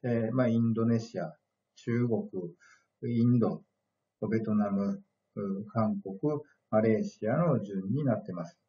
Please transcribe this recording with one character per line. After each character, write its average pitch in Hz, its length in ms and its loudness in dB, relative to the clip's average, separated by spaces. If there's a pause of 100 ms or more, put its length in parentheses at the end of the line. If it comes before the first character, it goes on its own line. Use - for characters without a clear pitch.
え 117 280 0
ー、 - 0 -
ま 127 140 2
あ、 - 20 2
イ 113 120 2
ン 117 140 2
ド 113 120 0
ネ 117 140 4
シ 98 200 -8
ア、 82 140 -8 (420)
中 120 320 0
国、 107 160 0 (800)
イ 120 220 2
ン 123 140 6
ド、 101 240 0 (640)
ベ 110 120 0
ト 107 140 0
ナ 101 160 2
ム、 98 320 -2 (720)
韓 107 280 0
国、 143 380 -4 (300)
マ 107 120 4
レ 110 160 4
ー 101 60 0
シ - 240 -6
ア 127 100 0
の 147 260 2
順 98 280 -6
に 143 120 0
な 120 120 2
っ 101 80 -8
て 90 80 -12
い - 20 -8
ま 85 120 -8
す。 - 120 -20 (120)